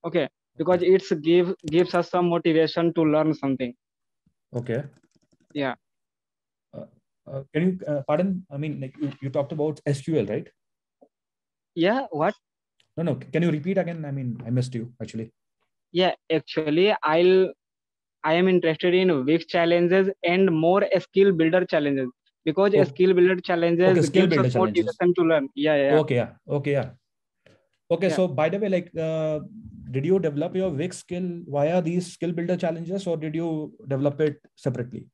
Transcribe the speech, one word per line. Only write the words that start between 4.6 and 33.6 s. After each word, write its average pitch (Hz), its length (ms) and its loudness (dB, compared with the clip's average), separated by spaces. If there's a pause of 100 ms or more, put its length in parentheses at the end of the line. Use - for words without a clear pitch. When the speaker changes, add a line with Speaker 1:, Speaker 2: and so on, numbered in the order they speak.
Speaker 1:
Yeah. 135 220 -4 (1000)
Speaker 2:
Uh, - 120 -14 (440)
uh, 135 120 -10 (100)
can 156 100 0
you, 185 240 -2
uh, 147 220 -4
pardon? 180 420 -2
I 143 60 -12
mean, 147 240 -6
like, 131 200 -12
you, 143 200 -4
you 135 80 -8
talked 135 240 -4
about 151 340 -4
S 139 140 -2
Q 156 180 -2
L, 101 80 0
right? 110 220 -6 (1300)
Speaker 1:
Yeah. 220 360 0
What? 165 240 -2 (600)
Speaker 2:
No, 170 60 -6
no. 160 140 -2
Can 160 260 -4
you 175 80 2
repeat 165 280 -2
again? 170 260 -6
I 143 60 -10
mean, 127 360 -8
I 120 40 -8
missed 127 240 -2
you, 113 260 -8
actually. 110 300 -12 (640)
Speaker 1:
Yeah, 175 200 2 (160)
actually, 160 720 0
I'll, 180 500 4 (720)
I 156 100 0
am 185 140 4
interested 175 460 2
in 175 320 2
weak 165 200 0
challenges 175 600 2 (160)
and 185 260 2
more 170 320 4 (180)
skill 196 320 4
builder 165 340 2
challenges, 143 420 0 (380)
because 190 280 2
Speaker 2:
Oh. - 100 6
Speaker 1:
skill 185 280 2
builder 180 260 4 (100)
challenges 170 420 2
Speaker 2:
Okay, 180 160 4
skill 190 200 4
Speaker 1:
gives 165 100 2
Speaker 2:
builder 127 100 4
Speaker 1:
us 123 80 0
Speaker 2:
challenges. - 320 2
Speaker 1:
motivation 180 300 0
to 180 60 0
learn. 156 320 2
Yeah, 147 220 0
yeah, 139 140 2
yeah. 147 80 4
Speaker 2:
Okay, 143 160 0
yeah. 113 160 -2 (180)
Okay, 143 240 -2
yeah. 135 180 -2 (1000)
Okay, 170 180 0
Speaker 1:
Yeah. - 80 0
Speaker 2:
so 185 100 2
by 156 220 0
the 196 100 -2
way, 208 120 -2
like, 175 260 -2
uh, 160 440 -4 (500)
did 139 160 -4
you 190 120 4
develop 160 380 -2
your 185 140 -2
Wix 160 340 -6
skill 180 220 -6 (200)
via 151 360 0
these 175 320 -2
skill 175 180 -4
builder 175 240 -2
challenges, 175 500 -4
or 170 120 -2
did 156 160 -6
you 160 400 -6 (120)